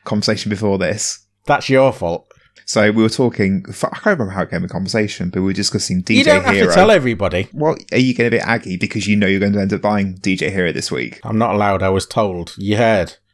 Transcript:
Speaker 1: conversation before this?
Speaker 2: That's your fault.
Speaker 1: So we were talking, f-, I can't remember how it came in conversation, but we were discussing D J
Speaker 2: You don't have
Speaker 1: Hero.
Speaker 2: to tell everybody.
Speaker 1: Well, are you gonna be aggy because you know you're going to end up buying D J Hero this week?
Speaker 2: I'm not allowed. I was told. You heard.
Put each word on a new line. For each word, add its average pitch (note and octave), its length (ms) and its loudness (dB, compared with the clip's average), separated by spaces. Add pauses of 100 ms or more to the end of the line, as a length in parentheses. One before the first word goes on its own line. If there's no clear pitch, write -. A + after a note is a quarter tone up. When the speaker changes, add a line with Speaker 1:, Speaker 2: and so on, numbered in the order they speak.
Speaker 1:
conversation G#2 460 -2
before G2+ 280 0
this? - 460 -4 (220)
Speaker 2:
That's C#3+ 220 0
your C3 240 4
fault. E2+ 340 -6 (400)
Speaker 1:
So G#2+ 260 2
we A2 100 4
were A2 60 4
talking, G2+ 600 0
f-, - 160 -8
I - 60 -2
can't - 160 -8 (120)
remember G2 140 -4
how F#2+ 100 -4
it D#2 80 -8
came F2 140 -4
in F2+ 40 -6
conversation, F#2+ 600 -4
but F#2 100 -2
we F#2+ 60 0
were G2 60 0
discussing F#2+ 500 -2
D - 120 0
J - 40 6
Speaker 2:
You C#4+ 60 4
don't D4 200 4
have G3 100 2
Speaker 1:
Hero. F#3 140 4
Speaker 2:
to E3+ 60 2
tell F#3+ 160 6
everybody. G2+ 600 0
Speaker 1:
Well, D3+ 240 -2 (160)
are A2 60 2
you B2+ 140 4
gonna A#2+ 180 0
be A2+ 100 2
aggy G#2 360 -4
because G2+ 300 -4
you G#2 100 2
know G2+ 120 2
you're G2 120 2
going G2+ 120 2
to G2+ 80 0
end G2 120 0
up F#2+ 100 -2
buying G2+ 320 -2
D F#2 200 -2
J D#2 160 -2
Hero F2+ 220 -2
this - 180 -6
week? B1+ 320 -6
Speaker 2:
I'm A2 160 -4
not A2 160 0
allowed. G2+ 300 0
I F#2+ 60 2
was F#2+ 160 0
told. F#2 520 -4
You G#2 180 -2
heard. A2 400 2 (180)